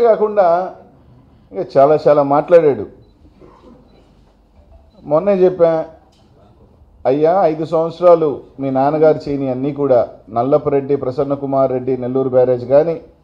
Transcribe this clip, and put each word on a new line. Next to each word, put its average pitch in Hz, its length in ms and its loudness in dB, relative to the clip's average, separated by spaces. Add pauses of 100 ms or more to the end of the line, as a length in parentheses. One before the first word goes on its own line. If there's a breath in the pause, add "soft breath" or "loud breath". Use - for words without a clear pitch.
కాకుండా 208 400 2 (1040)
ఇక 190 100 -8 (120)
చాలా 143 200 6 (100)
చాలా 147 160 4 (120)
మాట్లాడాడు. 147 520 2 (2250)
మొన్నే 196 320 0
చెప్పా, 175 280 2 (1400)
అయ్యా, 151 240 0 (180)
ఐదు 156 220 -6
సంవత్సరాలు 165 560 2 (320)
మీ 139 60 -6 (100)
నాన్నగారు 151 480 2
చేయని 139 300 -6
అన్నీ 135 160 -6 (100)
కూడా, 131 180 2 (380)
నల్లపరెడ్డి 143 680 -2
ప్రసన్న 135 300 -4 (100)
కుమార్ 135 320 -2
రెడ్డి 131 180 -4 (100)
నెల్లూరు 131 340 -4
బ్యారేజ్ 123 280 0 (100)
కానీ 160 200 2 (280)